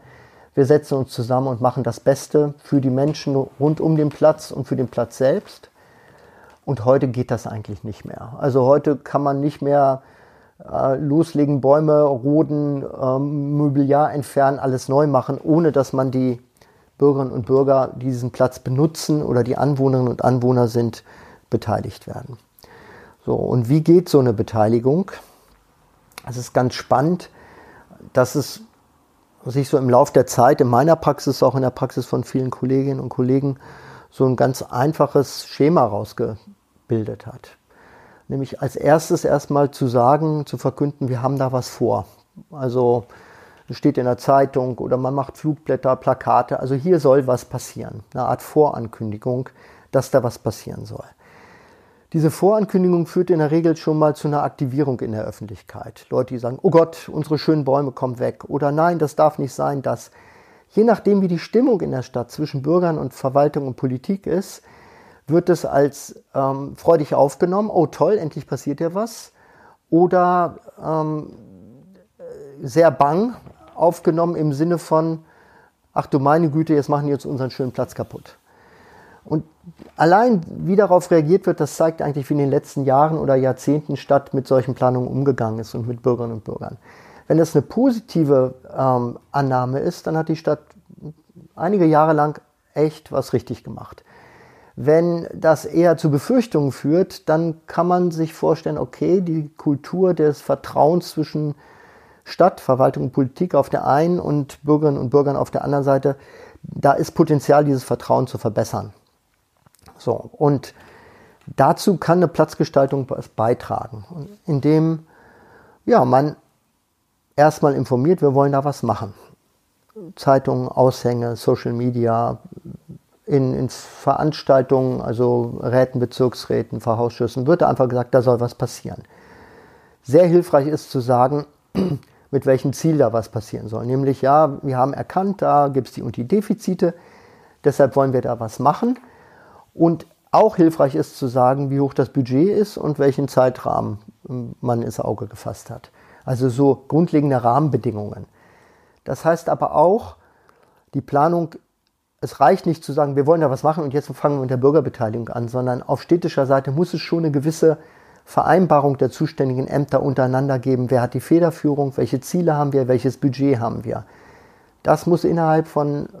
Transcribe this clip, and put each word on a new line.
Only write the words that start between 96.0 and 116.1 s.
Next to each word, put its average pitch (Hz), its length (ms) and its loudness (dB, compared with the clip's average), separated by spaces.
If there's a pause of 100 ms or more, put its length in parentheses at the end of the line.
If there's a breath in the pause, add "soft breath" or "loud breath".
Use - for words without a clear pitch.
Befürchtungen 147 640 0
führt, 170 560 -2
dann 160 380 0
kann 170 200 -2
man 180 240 2
sich 160 240 -4
vorstellen, 156 440 -2
okay, 160 420 0
die 160 360 -4
Kultur 175 580 0
des 151 260 0
Vertrauens 143 680 0
zwischen 151 440 -4 (680 soft breath)
Stadt, - 360 2
Verwaltung 131 440 0
und 131 80 -6
Politik 143 420 -2
auf 139 140 2
der - 180 -4
einen 165 320 2
und 147 460 -4
Bürgerinnen 147 340 2
und 123 120 -6
Bürgern 139 260 2
auf 127 140 -4
der - 120 -4
anderen 139 220 -2
Seite, 139 320 0 (460 loud breath)
da - 300 0
ist - 200 -4
Potenzial, 151 520 4
dieses 135 200 0
Vertrauen 123 420 -2
zu 110 120 -10
verbessern. 104 540 -4 (1080)
So, - 300 -4
und 143 420 0 (720 soft breath)
dazu 165 500 2
kann 170 220 0
eine 175 100 4
Platzgestaltung 139 800 0
be-, - 140 -8 (160)
beitragen, 110 680 -4 (420)
indem, 156 600 2 (800 soft breath)
ja, 208 180 4
man 135 300 2 (1000)